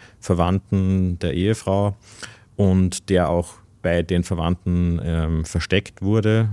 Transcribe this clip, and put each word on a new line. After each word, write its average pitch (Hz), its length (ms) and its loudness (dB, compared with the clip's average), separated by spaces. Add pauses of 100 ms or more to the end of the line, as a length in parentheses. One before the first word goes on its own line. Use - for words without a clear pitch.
(200)
Verwandten 92 960 0
der 85 160 -4
Ehefrau 101 640 0 (600)
und 92 540 2
der 90 200 2
auch 87 260 -2 (260)
bei 85 220 0
den 87 200 0
Verwandten, 87 800 -2
ähm, 80 400 -2
versteckt - 600 -4
wurde 107 500 0